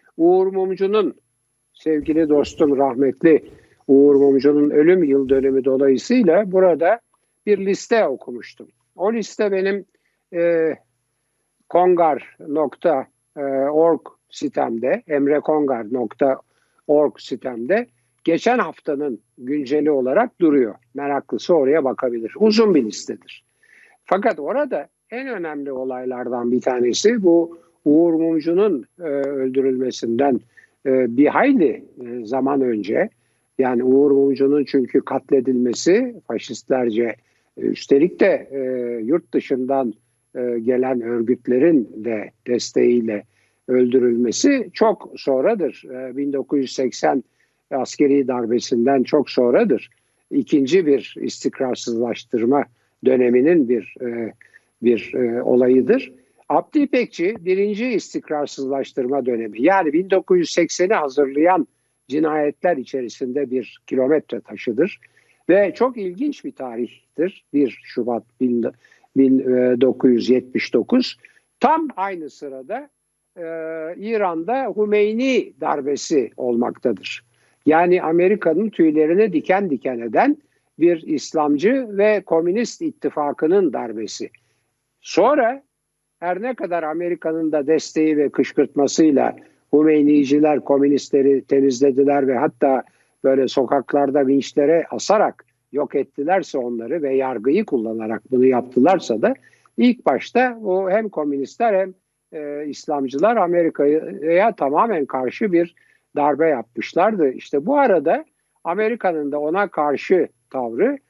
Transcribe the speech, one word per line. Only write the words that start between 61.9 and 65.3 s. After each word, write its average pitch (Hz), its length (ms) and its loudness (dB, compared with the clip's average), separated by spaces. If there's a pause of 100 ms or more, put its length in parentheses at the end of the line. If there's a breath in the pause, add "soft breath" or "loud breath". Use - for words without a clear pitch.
cinayetler 151 680 -2
içerisinde 127 760 -6
bir 127 360 -6
kilometre 131 520 -2
taşıdır. 117 600 -6 (500 soft breath)